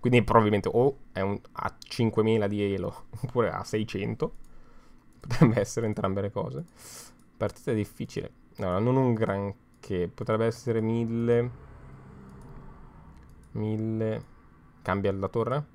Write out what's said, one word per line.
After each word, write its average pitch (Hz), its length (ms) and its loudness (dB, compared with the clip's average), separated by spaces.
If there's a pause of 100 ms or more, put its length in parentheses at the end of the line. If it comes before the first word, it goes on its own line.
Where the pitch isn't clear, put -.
Quindi 123 220 6
probabilmente 104 480 6
o 127 280 4 (140)
è 92 80 -4
un, 98 200 -2 (120)
a - 260 -6
cinquemila 110 680 2
di 101 280 0
elo - 320 -6 (100)
<laughs> - 80 -8
oppure 117 260 0
a 98 140 -6
seicento. 110 800 -4 (760)
Potrebbe 117 400 4
essere 113 260 -2
entrambe 101 340 -2
le 101 100 -4
cose. 131 340 -6 (720)
Partita - 360 -4
difficile. 107 580 -4 (280)
Allora, 92 200 0
non 123 180 4
un 127 180 4
granché. 101 1000 -2
Potrebbe 113 340 0
essere 113 340 0
mille. 117 840 0 (1900)
Mille. 110 720 -2 (580)
Cambia 98 300 0
la 95 160 -2
torre? 120 360 -2 (100)